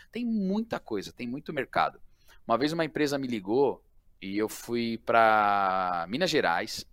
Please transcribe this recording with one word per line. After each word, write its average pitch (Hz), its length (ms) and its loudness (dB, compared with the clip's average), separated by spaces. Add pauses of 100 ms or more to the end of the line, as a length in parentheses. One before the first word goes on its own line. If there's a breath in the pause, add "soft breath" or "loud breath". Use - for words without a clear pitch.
(140 loud breath)
Tem 240 100 -6
muita 214 560 -2
coisa, - 320 -8
tem 123 160 -10
muito 139 240 -10
mercado. 104 480 -2 (480 soft breath)
Uma 113 100 2
vez 147 140 0
uma 165 140 0
empresa 143 320 -2
me 135 100 -4
ligou 113 560 0 (380)
e 98 160 -6
eu 107 100 0
fui 117 520 -4
pra 101 1080 4
Minas 156 220 -2
Gerais 98 640 0